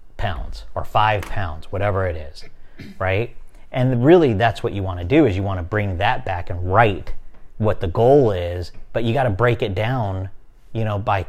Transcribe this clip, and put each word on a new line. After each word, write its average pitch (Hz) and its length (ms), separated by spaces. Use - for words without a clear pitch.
pounds - 480
or 87 80
five 107 380
pounds, 80 500
whatever 95 340
it 85 80
is, 73 300
<clears throat> - 280
right? 95 340
And 127 320
really, 156 300
that's 110 280
what 98 100
you 98 120
wanna 90 200
do, 139 220
is 101 80
you 98 80
wanna 95 220
bring 101 320
that 117 280
back 90 260
and 90 220
write 104 420
what 107 220
the 95 80
goal 117 420
is, 90 400
but 113 100
you 117 120
gotta 127 160
break 117 320
it 98 120
down, 104 540
you 113 120
know, 104 140
by, 101 300